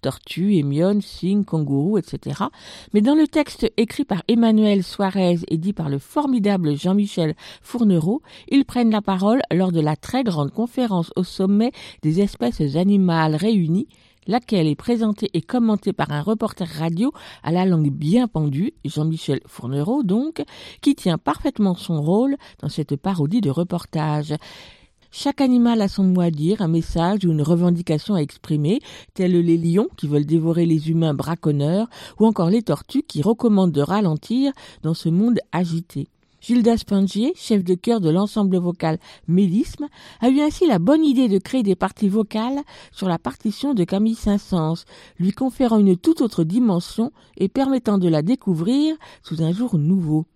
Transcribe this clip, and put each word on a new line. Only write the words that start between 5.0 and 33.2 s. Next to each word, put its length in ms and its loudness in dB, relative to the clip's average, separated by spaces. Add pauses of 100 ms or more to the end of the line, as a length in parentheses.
et 80 -2
dit 160 -4
par 160 -6
le 100 -2
formidable 800 0
Jean-Michel 580 0 (260)
Fournereau, 600 0 (260)
ils 160 4
prennent 280 0
la 100 0
parole 400 2 (100)
lors 220 2
de 80 2
la 160 0
très 260 -4
grande 280 -2
conférence 680 -2
au 80 0
sommet 480 0 (300)
des 180 2
espèces 560 -2
animales 580 2
réunies, 540 0 (360)
laquelle 420 0
est 80 0
présentée 580 -2
et 80 -2
commentée 500 0
par 220 -4
un 80 -4
reporter 440 -4
radio 460 -2 (320)
à 80 -4
la 140 2
langue 240 2
bien 400 0
pendue, 420 -2 (140)
Jean-Michel 600 -4
Fournereau 560 -4
donc, 400 -2 (400)
qui 140 2
tient 220 -2
parfaitement 580 -2
son 260 -4
rôle 360 0 (240)
dans 80 -6
cette 260 -6
parodie 460 -2
de 80 0
reportage. 840 -4 (800)
Chaque 300 -4
animal 400 4
a 80 0
son 140 -2
mot 180 4
à 100 2
dire, 300 0
un 80 0
message 560 0
ou 80 2
une 80 0
revendication 720 0
à 40 0
exprimer, 600 -2 (340)
tels 240 2
les 200 4
lions 400 2
qui 100 -6
veulent 180 2
dévorer 400 2
les 240 0
humains 240 2
braconneurs, 760 -2 (280)
ou 80 4
encore 240 2
les 140 2
tortues 400 -4
qui 180 -6